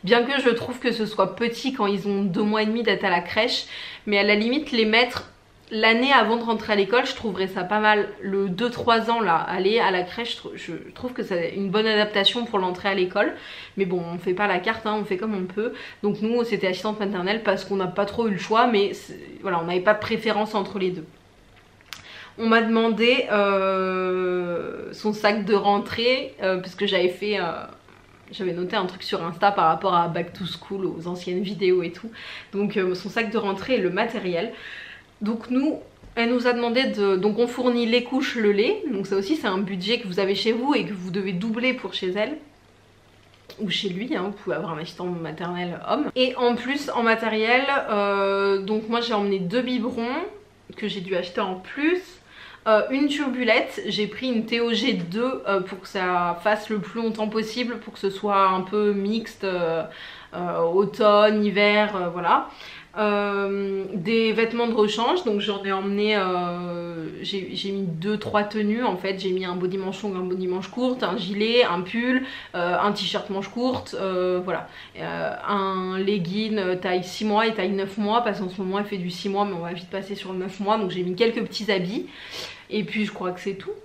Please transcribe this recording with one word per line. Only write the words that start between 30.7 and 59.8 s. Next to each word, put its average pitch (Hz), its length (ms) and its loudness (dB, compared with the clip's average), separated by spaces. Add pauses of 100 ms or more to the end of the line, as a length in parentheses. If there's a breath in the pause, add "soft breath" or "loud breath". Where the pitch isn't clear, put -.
aux 160 200 -6
anciennes 180 360 -4
vidéos 185 400 2
et 170 80 -4
tout. - 180 -14 (440 loud breath)
Donc, 202 220 0
euh, 185 200 2
son 185 140 -8
sac 226 200 -2
de 226 80 -2
rentrée 202 380 0
et - 60 2
le 175 100 2
matériel. 196 600 -2 (680 loud breath)
Donc 226 280 -2
nous, 277 300 2 (360)
elle 233 140 2
nous 247 180 2
a 247 60 4
demandé 240 320 2
de... 202 320 2
Donc 208 220 2
on 240 80 6
fournit 240 380 2
les 240 200 4
couches, 262 320 -2
le 208 160 4
lait. 269 360 4
Donc 196 160 -2
ça 196 120 0
aussi 196 180 0
c'est 277 120 -4
un 190 100 0
budget 196 420 0
que 226 80 -8
vous 180 140 0
avez 196 120 2
chez 214 200 2
vous 254 200 0
et 208 120 2
que 202 80 -6
vous 185 180 -8
devez 190 220 -2
doubler 226 400 0
pour 196 200 -8
chez 185 180 -2
elle. 226 260 -2 (1200)
Ou 208 100 -4
chez 196 200 -2
lui, 214 260 -4
hein, 185 120 -2
vous 208 40 -4
pouvez 180 240 -4
avoir 165 160 -6
un 151 100 -6
assistant 180 260 -8
maternel 175 720 -6 (120)
homme. 277 160 0 (100)
Et 254 220 2
en 240 180 4
plus 277 400 -4
en 233 80 2
matériel, 226 600 2 (260)
euh... 196 720 2
donc 214 280 -2
moi 233 140 0
j'ai 233 120 -2
emmené 202 260 2
deux 185 220 0
biberons 247 460 -2 (720)
que 214 100 -4
j'ai 185 140 -4
dû 185 160 -2
acheter 180 240 -2
en 185 140 -2
plus. 320 460 0 (640 loud breath)
Euh, 214 240 6
une 277 180 2
turbulette, 254 800 0
j'ai 208 200 -2
pris - 200 -6
une 226 180 0
T 233 160 0
O 233 100 2
G 226 220 2
deux, 196 560 -2
euh, 196 100 2
pour 185 220 -6
que - 80 -16
ça 180 560 0
fasse 214 240 2
le 214 100 0
plus 226 220 -6
longtemps 220 260 0
possible, 220 520 -2
pour 202 160 -14
que - 40 -18
ce 196 100 0
soit 196 380 2
un 185 140 2
peu 208 320 2
mixte, 208 500 -2
euh, 170 400 0 (500 loud breath)